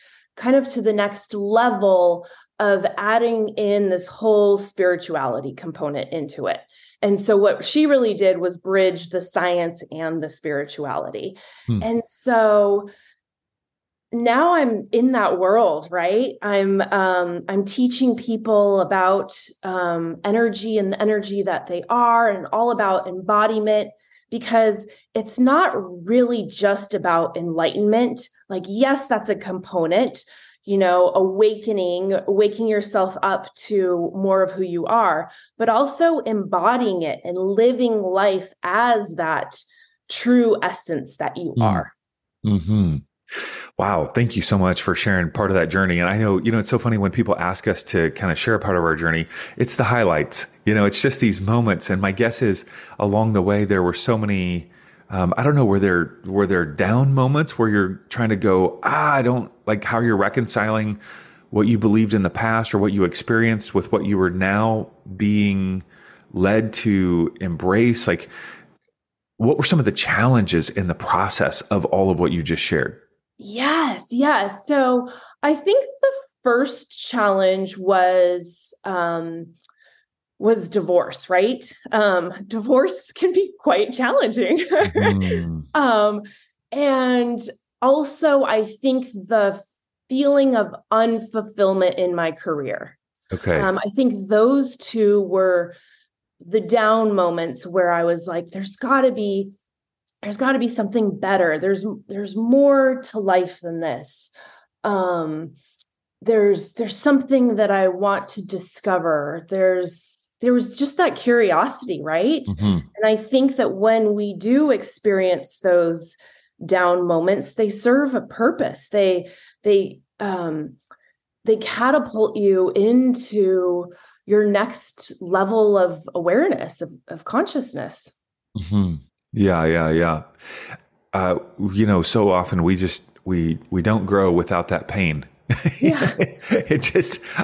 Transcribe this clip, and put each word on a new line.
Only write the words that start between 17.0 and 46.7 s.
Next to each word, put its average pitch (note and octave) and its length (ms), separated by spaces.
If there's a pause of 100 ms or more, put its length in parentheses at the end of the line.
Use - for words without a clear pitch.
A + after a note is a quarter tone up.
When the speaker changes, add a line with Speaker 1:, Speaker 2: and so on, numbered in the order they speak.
Speaker 1:
I'm G3 160
teaching B3 500
people G#3+ 640
about, F#3+ 580 (260)
um, E3+ 600
energy G#3+ 540
and G3 160
the - 80
energy G#3 420
that F#3 240
they F3 220
are, A#3 400
and F#3 180
all A#3 240
about G3 360
embodiment, G#3 840 (420)
because A3+ 560 (260)
it's G#3+ 240
not C4+ 360 (320)
really A#3 420
just G3+ 460
about E3+ 440
enlightenment. G3+ 920 (200)
Like, F#3 180
yes, C4+ 400
that's G#3+ 220
a G3 60
component, F#3 880 (400)
you G3+ 140
know, F3+ 380
awakening, F#3+ 1000 (100)
waking G#3 400
yourself G#3 560
up F#3+ 320
to F3+ 600
more F#3+ 260
of F#3 120
who F#3+ 100
you E3+ 220
are, F#3 460 (260)
but A3+ 120
also C#4 500
embodying G3+ 840
it D3 220
and F3+ 120
living A3+ 640
life F#3+ 520 (100)
as G#3 520
that D#3+ 420 (520)
true A#3+ 520
essence - 560
that - 180
you E3+ 220
Speaker 2:
Mm. A#2+ 60
Speaker 1:
are. - 300 (520)
Speaker 2:
Mm-hmm. F#2+ 520 (800)
Wow. F#2 280
Thank A#2 320
you F2+ 40
so G#2 160
much F#2 240
for F2+ 140
sharing F2+ 340
part G2 220
of F#2+ 40
that E2 140
journey. F2+ 300
And F2 100
I G2+ 80
know, G#2 220
you A2+ 120
know, A2+ 80
it's G2+ 100
so A#2+ 100